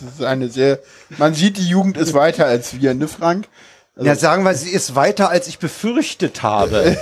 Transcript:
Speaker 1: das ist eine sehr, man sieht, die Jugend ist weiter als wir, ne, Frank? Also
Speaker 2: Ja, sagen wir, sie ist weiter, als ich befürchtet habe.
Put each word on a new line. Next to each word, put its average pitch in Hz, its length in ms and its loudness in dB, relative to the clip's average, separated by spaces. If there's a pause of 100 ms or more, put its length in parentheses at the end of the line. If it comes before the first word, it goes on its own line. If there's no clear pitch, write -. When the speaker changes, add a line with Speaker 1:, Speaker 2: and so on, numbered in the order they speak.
Speaker 1:
das 127 180 -18
ist - 40 -4
eine 131 240 -2
sehr, 131 320 2 (380)
man 151 160 4
sieht, 196 220 2
die 185 120 -2
Jugend 190 280 0
ist 160 180 -2
weiter 160 320 4
als 123 340 -2
wir, 135 140 2
ne, 143 140 -4
Frank? 175 380 -2 (480)
Also 127 120 -4
Speaker 2:
Ja, 147 100 4
sagen 170 280 2
wir, 185 100 4
sie 175 160 -8
ist 175 240 -4
weiter, 185 360 2
als 175 180 0
ich 160 100 -14
befürchtet - 840 -4
habe. 104 580 2